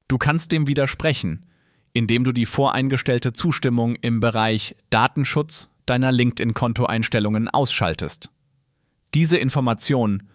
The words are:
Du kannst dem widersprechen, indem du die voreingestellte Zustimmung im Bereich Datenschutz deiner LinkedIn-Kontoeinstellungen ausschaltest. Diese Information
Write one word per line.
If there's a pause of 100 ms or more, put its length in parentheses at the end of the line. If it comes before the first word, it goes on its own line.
Du
kannst
dem
widersprechen, (480)
indem
du
die
voreingestellte
Zustimmung
im
Bereich (140)
Datenschutz (160)
deiner
LinkedIn-Kontoeinstellungen
ausschaltest. (840)
Diese
Information